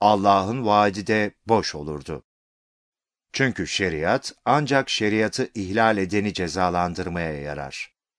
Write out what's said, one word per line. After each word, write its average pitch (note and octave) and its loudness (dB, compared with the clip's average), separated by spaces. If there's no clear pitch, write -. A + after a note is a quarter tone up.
Allah'ın G2+ 4
vaadi G#2 2
de G#2+ 0
boş G#2+ 0
olurdu. D2+ -10
Çünkü A#2 -2
şeriat F2 -2
ancak C3+ 2
şeriatı G#2+ 0
ihlal G#2+ 2
edeni G2 0
cezalandırmaya F2 -2
yarar. C#2+ -10